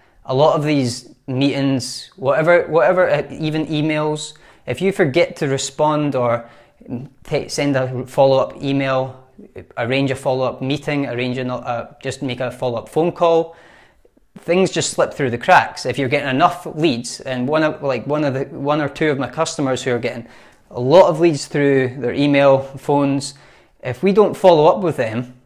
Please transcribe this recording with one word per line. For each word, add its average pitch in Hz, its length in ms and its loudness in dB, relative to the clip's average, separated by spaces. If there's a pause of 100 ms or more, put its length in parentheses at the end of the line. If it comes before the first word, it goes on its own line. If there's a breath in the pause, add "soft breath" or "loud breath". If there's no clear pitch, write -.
(240 soft breath)
a 131 100 -6
lot 151 220 4
of 151 80 -2
these 139 460 -2 (180)
meetings, 135 880 -2
whatever, 156 520 2
whatever, 165 420 4
uh, 143 220 0
even 156 340 -4
emails, 151 680 -4 (320 soft breath)
if - 160 -6
you 190 100 2
forget 170 460 0
to 156 100 -2
respond 147 680 -2
or 120 340 -2 (760 loud breath)
ta-, 147 240 -4
send 143 280 -2
a 127 300 -2
follow-up 135 580 2
email, 135 640 -2 (500)
arrange 131 340 0
a 127 40 -2
follow-up 131 460 -4
meeting, 143 460 -4
arrange 123 300 -4
a, 127 140 -6
uh, 120 500 -8
just 131 200 -8
make 123 180 -6
a 127 120 -6
follow-up 120 360 -6
phone 170 240 0
call, 165 440 0 (840 loud breath)
things 180 320 2
just - 200 -4
slip - 220 -2
through 135 160 -2
the 117 80 -4
cracks. 135 480 2
If 123 120 -4
you're 135 120 -2
getting 139 200 -2
enough 143 360 0
leads, 151 560 -2
and 127 260 -4
one 156 160 0
of, 151 180 -2
like, 127 260 -4
one 151 160 -2
of 139 100 0
the, 131 120 -4
one 143 360 -2
or 139 80 -2
two 156 200 -2
of 135 80 0
my 127 120 -4
customers 139 540 -2
who 131 80 -2
are 120 80 0
getting 113 280 -6 (440 soft breath)
a - 80 -10
lot 147 300 8
of 160 100 0
leads 165 260 2
through 135 540 2
their 120 140 -2
email, 139 460 6
phones, 139 760 -2 (500 soft breath)
if 127 200 -6
we 196 80 4
don't 196 240 4
follow 165 300 6
up 196 160 4
with 170 160 -2
them, 120 360 -4 (120)